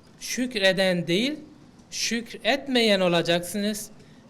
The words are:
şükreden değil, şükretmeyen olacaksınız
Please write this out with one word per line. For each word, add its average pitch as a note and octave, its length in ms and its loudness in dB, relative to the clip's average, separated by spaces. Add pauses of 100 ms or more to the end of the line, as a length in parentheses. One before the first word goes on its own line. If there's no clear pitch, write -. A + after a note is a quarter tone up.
(200)
şükreden F#3+ 840 0
değil, A#3 320 0 (520)
şükretmeyen A3+ 1120 0
olacaksınız F3 880 0 (400)